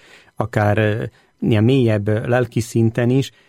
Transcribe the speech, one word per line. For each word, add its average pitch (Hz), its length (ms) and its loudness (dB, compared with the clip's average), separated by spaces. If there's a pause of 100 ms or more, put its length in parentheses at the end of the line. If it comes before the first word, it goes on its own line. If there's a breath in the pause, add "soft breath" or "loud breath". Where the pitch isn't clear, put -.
(360 loud breath)
akár, 104 420 0
ö, 110 260 0 (360 soft breath)
ilyen 117 240 2
mélyebb, 113 440 2
ö, 107 200 -2
lelki 123 320 -2
szinten 117 500 0
is, 131 220 0 (160 soft breath)